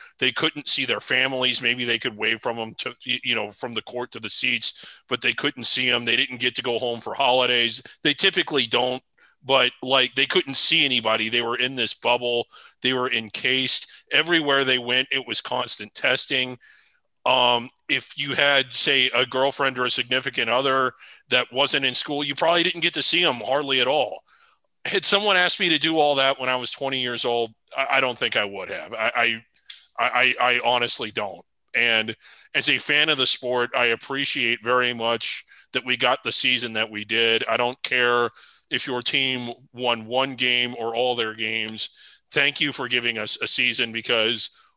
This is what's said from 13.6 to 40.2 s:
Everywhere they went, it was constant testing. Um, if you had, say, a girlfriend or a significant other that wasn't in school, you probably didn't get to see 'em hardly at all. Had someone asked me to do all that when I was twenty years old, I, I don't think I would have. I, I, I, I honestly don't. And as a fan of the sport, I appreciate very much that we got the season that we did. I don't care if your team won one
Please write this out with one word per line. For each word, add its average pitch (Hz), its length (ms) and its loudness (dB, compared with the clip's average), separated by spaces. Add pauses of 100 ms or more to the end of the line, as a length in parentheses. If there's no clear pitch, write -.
Everywhere 147 540 2
they 127 140 2
went, 123 340 -2
it 131 140 -4
was 113 160 -6
constant 120 520 -6
testing. 127 640 -2 (680)
Um, 123 440 2 (200)
if - 300 -4
you 143 160 -4
had, 139 380 2
say, 135 420 4
a 123 100 2
girlfriend 131 540 0
or 123 60 0
a 120 60 0
significant 123 600 -2
other 131 440 2 (340)
that 123 240 2
wasn't 135 320 2
in 123 100 0
school, 147 300 -2
you 143 100 -4
probably 170 300 4
didn't 175 160 -2
get 165 140 0
to 147 80 -2
see 175 220 4
'em 143 100 4
hardly 131 460 0
at 123 60 2
all. 131 380 0 (600)
Had 165 200 -2
someone 202 320 4
asked 180 240 2
me 185 80 2
to 156 100 4
do 160 220 2
all 147 160 4
that 135 240 2
when 127 80 -2
I 127 80 2
was 123 160 -4
twenty 135 280 -4
years 123 240 -4
old, 120 300 0 (220)
I, 135 160 0
I 135 80 4
don't 127 180 0
think 117 180 0
I 107 80 2
would 98 260 -8
have. 90 220 -10
I, 117 480 0 (560)
I, 117 80 0
I, 123 360 2
I 123 240 4
honestly 120 480 0
don't. 98 320 -6 (320)
And 113 400 2 (400)
as 139 120 0
a 135 100 2
fan 151 300 2
of 147 100 2
the 127 80 2
sport, 123 500 0
I 123 100 2
appreciate 120 800 -2
very 123 280 2
much 117 520 -2 (300)
that 127 120 -4
we 123 100 0
got 127 280 2
the 117 80 -2
season 123 400 0
that 110 180 -2
we 107 140 -8
did. 113 420 2
I 113 100 0
don't 123 280 -2
care 120 460 2 (380)
if 131 160 -4
your 127 160 -4
team 127 520 -2 (200)
won 120 340 -4
one 131 280 -2